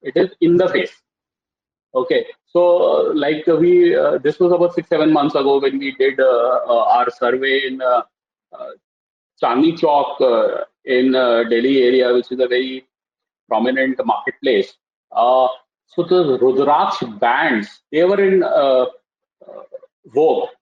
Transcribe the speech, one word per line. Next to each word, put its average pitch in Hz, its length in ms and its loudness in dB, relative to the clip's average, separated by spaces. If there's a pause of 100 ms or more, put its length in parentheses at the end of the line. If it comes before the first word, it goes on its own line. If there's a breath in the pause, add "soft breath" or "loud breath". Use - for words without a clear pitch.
It 139 140 -6
is 185 140 0 (100)
in 170 160 2
the 180 120 2
face. - 260 -4 (1000)
Okay. 127 320 -2 (200)
So, 175 160 0 (480)
uh, - 40 -4
like, 151 340 -2
uh, 165 80 2
we, 175 400 4
uh, 147 220 0
this 147 220 -4
was 175 120 2
about 175 220 0
six, 165 140 -6
seven 156 240 0
months 151 220 0
ago 139 260 2
when 135 180 -2
we 139 140 -8
did, 135 260 -2
uh, 123 500 2
uh, 117 160 2 (120)
our - 140 0
survey 131 560 -2
in, 131 160 -8
uh, 123 200 0 (500)
uh, - 180 -16 (720)
Chandni 147 340 2
Chowk, 143 440 0
uh, 117 440 0 (200)
in, 131 320 0
uh, 120 280 2
Delhi 123 380 0
area, 123 320 2
which 123 160 -2
is 127 80 -8
a 127 80 0
very 131 400 -4 (600)
prominent 131 580 -2
marketplace. 107 680 -2 (360)
Uh, 127 380 2 (380)
so - 180 -6
the 165 340 0
Rudraksh 131 800 0
bands, 120 640 -2 (100)
they 156 140 2
were 196 180 0
in, 190 220 2
uh, 135 420 0
uh, - 760 -20 (440)
vogue. 147 440 0 (120)